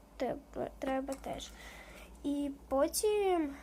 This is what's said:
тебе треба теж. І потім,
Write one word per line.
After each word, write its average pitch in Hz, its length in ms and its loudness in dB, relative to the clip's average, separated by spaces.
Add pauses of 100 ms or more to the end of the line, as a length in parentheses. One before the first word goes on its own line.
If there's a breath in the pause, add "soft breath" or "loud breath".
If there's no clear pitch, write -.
(160)
тебе - 600 -4
треба 269 360 -2
теж. - 360 -8 (720 loud breath)
І 285 260 0 (180)
потім, 330 960 4